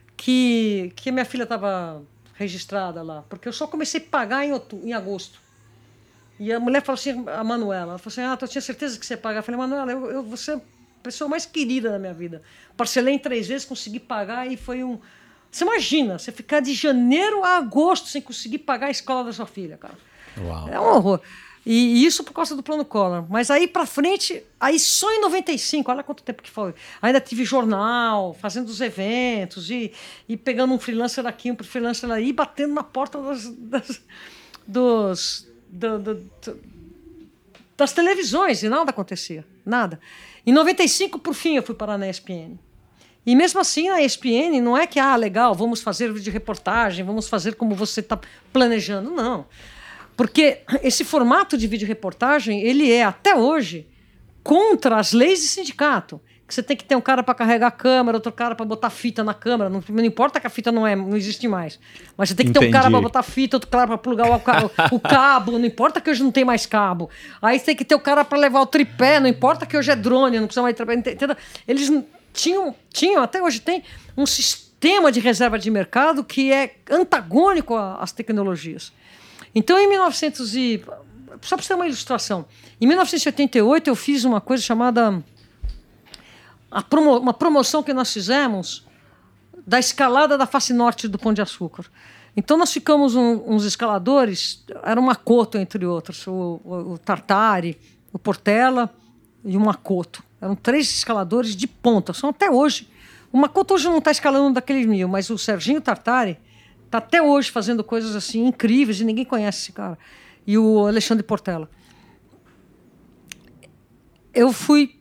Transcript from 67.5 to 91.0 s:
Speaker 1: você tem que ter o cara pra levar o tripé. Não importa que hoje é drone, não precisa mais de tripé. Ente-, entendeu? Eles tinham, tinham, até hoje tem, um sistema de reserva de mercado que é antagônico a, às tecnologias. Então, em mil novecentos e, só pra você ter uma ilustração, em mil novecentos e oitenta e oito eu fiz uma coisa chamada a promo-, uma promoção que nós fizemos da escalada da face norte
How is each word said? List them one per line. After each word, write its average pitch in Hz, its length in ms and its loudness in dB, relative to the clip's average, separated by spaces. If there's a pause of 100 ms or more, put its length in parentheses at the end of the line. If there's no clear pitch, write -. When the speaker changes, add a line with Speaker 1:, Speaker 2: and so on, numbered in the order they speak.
Speaker 1:
você - 60 -12
tem 311 100 2
que - 100 -6
ter - 80 2
o 285 60 6
cara 285 260 4
pra 285 140 0
levar 269 220 6
o 262 40 4
tripé. 285 540 4
Não 269 80 4
importa 262 400 2
que 311 100 -2
hoje 277 140 2
é 277 40 4
drone, 247 440 2
não 220 80 -2
precisa 247 160 -2
mais 240 100 2
de 240 40 -14
tripé. 233 180 -4
Ente-, 240 160 -4
entendeu? 269 240 -2 (320)
Eles 277 240 2 (460)
tinham, 349 380 -2 (180)
tinham, 349 300 4
até 359 180 -2
hoje 285 180 0
tem, 339 240 -4 (320)
um 277 100 0
sistema - 880 2
de 233 80 2
reserva 226 380 2
de 208 140 -4
mercado 262 520 0
que 269 300 0
é 269 220 0 (140)
antagônico 302 840 2
a, 196 220 -4
às - 160 -10
tecnologias. 190 800 -6 (640)
Então, 226 240 4
em 403 100 6
mil 392 100 4
novecentos 277 560 -2
e, 247 280 -2 (580)
só - 140 -4
pra 254 80 -4
você - 60 -6
ter 381 40 0
uma 349 140 -2
ilustração, 220 580 -6 (340)
em 226 60 4
mil 294 100 6
novecentos 349 300 0
e 294 40 0
oitenta 277 280 0
e 220 40 6
oito 285 280 4
eu 240 60 2
fiz 277 280 -2
uma 240 160 2
coisa 254 220 -2
chamada 226 600 0 (1500)
a - 140 -4
promo-, 294 340 4
uma 254 160 0
promoção 302 480 2
que 285 120 -4
nós 254 200 -2
fizemos 214 720 -2 (800)
da 214 140 2
escalada 277 580 2
da 269 80 2
face 254 280 -2
norte 240 340 0